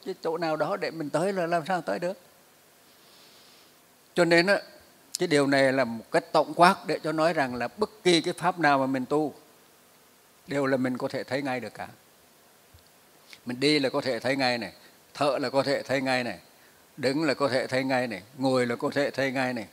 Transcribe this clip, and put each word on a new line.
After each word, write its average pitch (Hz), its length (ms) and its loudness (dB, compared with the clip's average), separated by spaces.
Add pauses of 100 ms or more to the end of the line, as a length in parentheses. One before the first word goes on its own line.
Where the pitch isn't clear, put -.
cái 190 180 -8
chỗ 165 160 -2
nào 160 180 -2
đó 156 200 -2
để 175 140 -4
mình 156 200 -6
tới 190 220 0
là 185 140 -2
làm 165 200 -2
sao 185 140 -2
tới 196 180 -4
được. 180 200 -6 (2000)
Cho 175 100 4
nên 170 220 6
á, 202 140 2 (580)
cái 175 100 0
điều 143 180 4
này 135 260 4
là 135 120 2
một 113 260 -6
cách - 220 0
tổng 302 220 2
quát 180 220 6 (100)
để 156 160 -4
cho 156 100 -4
nói 160 200 2
rằng 135 220 -2
là 120 220 -4
bất 208 140 -2 (120)
kỳ 175 180 4
cái 170 140 -4
pháp 180 240 -2
nào 147 200 4
mà 135 80 2
mình 131 200 -2
tu 147 280 -2 (1120)
đều 139 200 0
là 135 100 2
mình 127 220 0
có 135 100 -4
thể 127 160 -8
thấy 139 180 -4
ngay 127 180 -4
được 107 140 -12
cả. 95 140 -12 (1600)
Mình 123 140 -6
đi 151 180 2
là 135 100 2
có 139 120 -2
thể 123 180 -2
thấy 123 180 0
ngay 123 220 0
này, 98 140 -10 (420)
thở 139 260 0
là 127 100 -4
có 135 120 2
thể 131 200 0
thấy 135 180 -2
ngay 131 240 0
này, 101 140 -8 (580)
đứng 139 280 0
là 139 100 2
có 139 140 0
thể 120 180 0
thấy 131 180 -2
ngay 127 220 0
này, 104 160 -8 (160)
ngồi 131 280 2
là 120 100 -4
có 143 180 -4
thể 139 160 0
thấy 135 220 -4
ngay 127 200 -2
này, 113 200 -8